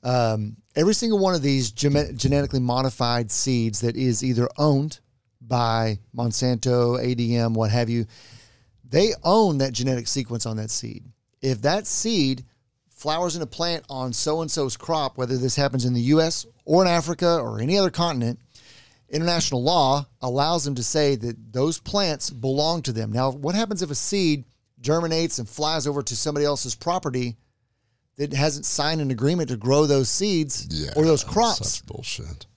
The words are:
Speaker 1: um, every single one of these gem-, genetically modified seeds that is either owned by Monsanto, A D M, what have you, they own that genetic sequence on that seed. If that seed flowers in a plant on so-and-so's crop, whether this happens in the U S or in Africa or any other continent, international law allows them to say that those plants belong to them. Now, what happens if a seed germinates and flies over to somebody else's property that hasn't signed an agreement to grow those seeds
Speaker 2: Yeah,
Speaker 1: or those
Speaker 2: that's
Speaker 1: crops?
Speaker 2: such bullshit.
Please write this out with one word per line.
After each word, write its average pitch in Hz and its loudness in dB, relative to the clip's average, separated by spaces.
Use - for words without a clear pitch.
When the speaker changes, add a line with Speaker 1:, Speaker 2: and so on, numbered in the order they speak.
Speaker 1:
um, 113 0
every 175 4
single 220 0
one 190 4
of 160 0
these 135 2
gem-, 143 0
genetically 139 2
modified 123 0
seeds 113 0
that 117 0
is 127 0
either 123 0
owned 147 0
by 113 0
Monsanto, 120 0
A 123 -2
D 120 0
M, 117 0
what 110 2
have 117 0
you, 117 0
they 170 2
own 185 4
that 135 0
genetic 123 -2
sequence 120 -4
on 110 -6
that 107 -6
seed. - -8
If 131 -2
that 180 0
seed 143 0
flowers 165 -4
in 170 -4
a 143 -6
plant 170 -4
on 131 -6
so-and-so's 151 -2
crop, 151 -4
whether 127 -2
this 123 0
happens 131 0
in 123 2
the 120 2
U 143 6
S 160 0
or 165 6
in 185 6
Africa 170 2
or 110 -4
any 156 2
other 190 2
continent, 127 0
international 156 0
law 143 4
allows 143 0
them 143 -4
to 120 -4
say 143 2
that 110 -8
those 147 -2
plants 180 -4
belong 143 -2
to 131 -6
them. 110 -4
Now, 131 0
what 147 -6
happens 208 -2
if 160 -6
a 139 -6
seed 156 0
germinates 160 0
and 113 -6
flies 151 -2
over 143 -2
to 120 -6
somebody 147 -2
else's 139 -2
property 127 -4
that 143 -4
hasn't 143 0
signed 156 -2
an 135 0
agreement 139 0
to 127 -4
grow 135 4
those 139 2
seeds 175 -2
Speaker 2:
Yeah, 156 -6
Speaker 1:
or 156 4
those 156 4
Speaker 2:
that's - -8
Speaker 1:
crops? 220 2
Speaker 2:
such - -12
bullshit. - -10